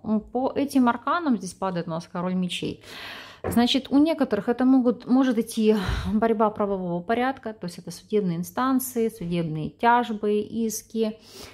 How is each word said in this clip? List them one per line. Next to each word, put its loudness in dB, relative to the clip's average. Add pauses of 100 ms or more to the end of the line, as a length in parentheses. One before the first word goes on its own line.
(320)
по -2
этим 2
арканам 0
здесь -8
падает -4
у -6
нас -8
король -4
мечей. -4 (640)
Значит, 2
у 4
некоторых 2
это 2
могут, 4
может 4
идти 4 (380)
борьба 2
правового -2
порядка, -2
то -12
есть -10
это -14
судебные -2
инстанции, 0
судебные -4
тяжбы, 2
иски. -4 (360)